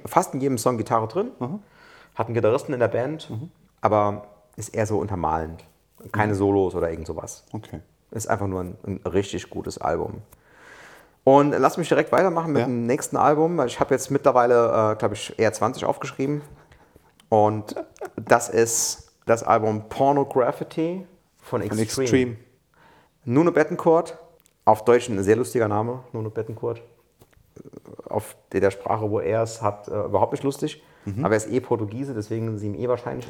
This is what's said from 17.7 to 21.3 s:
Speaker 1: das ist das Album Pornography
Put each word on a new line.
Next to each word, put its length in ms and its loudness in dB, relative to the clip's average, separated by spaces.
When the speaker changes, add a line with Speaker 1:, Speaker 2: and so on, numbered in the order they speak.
Speaker 1:
das 320 2
ist 640 0
das 160 2
Album 460 2
Pornography 1160 0